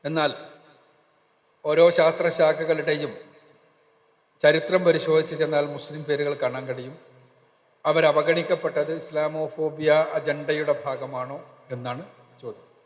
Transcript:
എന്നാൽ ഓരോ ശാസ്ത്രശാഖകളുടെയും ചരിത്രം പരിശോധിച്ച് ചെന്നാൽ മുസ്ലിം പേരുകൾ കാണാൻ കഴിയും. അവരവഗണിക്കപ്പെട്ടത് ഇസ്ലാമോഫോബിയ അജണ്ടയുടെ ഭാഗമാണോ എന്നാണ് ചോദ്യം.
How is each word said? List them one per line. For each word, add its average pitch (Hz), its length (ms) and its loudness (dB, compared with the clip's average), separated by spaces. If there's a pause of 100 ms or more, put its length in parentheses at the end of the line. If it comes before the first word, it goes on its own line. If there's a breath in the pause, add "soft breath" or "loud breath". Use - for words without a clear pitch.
എന്നാൽ 151 280 0 (1300)
ഓരോ 160 240 6
ശാസ്ത്രശാഖകളുടെയും 156 1300 2 (1300)
ചരിത്രം 160 400 4
പരിശോധിച്ച് 160 520 2
ചെന്നാൽ 151 300 0
മുസ്ലിം 143 380 -12
പേരുകൾ 143 300 -2
കാണാൻ 131 340 -4
കഴിയും. 127 300 -10 (880)
അവരവഗണിക്കപ്പെട്ടത് 160 1080 2
ഇസ്ലാമോഫോബിയ 156 960 -2 (220)
അജണ്ടയുടെ 147 720 -2
ഭാഗമാണോ 131 720 -10 (140)
എന്നാണ് 123 340 -8 (360)
ചോദ്യം. 117 260 -14 (180)